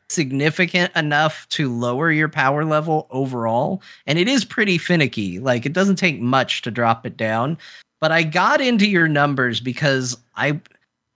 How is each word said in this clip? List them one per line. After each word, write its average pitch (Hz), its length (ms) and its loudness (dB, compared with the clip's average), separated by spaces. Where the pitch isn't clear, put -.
significant 160 840 0
enough 151 540 0
to 139 240 -2
lower 123 380 0
your 156 180 2
power 147 360 2
level 156 460 0
overall. 131 680 -2
And 151 140 0
it 190 80 2
is 262 180 2
pretty 202 320 0
finicky. 117 600 -2
Like, 123 260 -2
it 143 80 -4
doesn't 190 240 2
take 160 220 0
much 123 440 0
to 120 80 -6
drop 117 340 0
it - 120 -10
down. 117 400 -2
But 156 120 0
I 165 120 2
got 190 380 2
into 233 260 2
your 170 200 4
numbers 135 520 2
because 127 580 -2
I, 147 240 -2